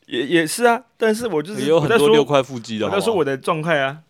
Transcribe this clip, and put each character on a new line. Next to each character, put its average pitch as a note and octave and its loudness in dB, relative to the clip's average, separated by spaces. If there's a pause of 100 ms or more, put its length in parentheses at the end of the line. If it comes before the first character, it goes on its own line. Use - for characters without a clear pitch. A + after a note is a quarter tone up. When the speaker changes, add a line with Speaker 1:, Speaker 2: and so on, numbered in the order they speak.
Speaker 1:
也， B2 -4
也 E3 0
是 A3+ -4
啊， A#3+ 2 (160)
但 A3 0
是 A#3 -6
我 D3+ -2
就 F#3+ -14
是 C3 -6
Speaker 2:
也 C#3 -2
有 D#3+ 4
很 D3 2 (100)
多 D3 4
六 D3 4
块 C#3 2
腹 B2+ -8
肌 A2 -8
的， G#2 -2
Speaker 1:
我 - -6
在 G3+ -2
说， - -
我 - 0
在 - -4
说 A3+ 0
我 D#3+ 0
的 C3+ -2
状 D#3 -4
态 D#3+ -2
啊， C#3 -4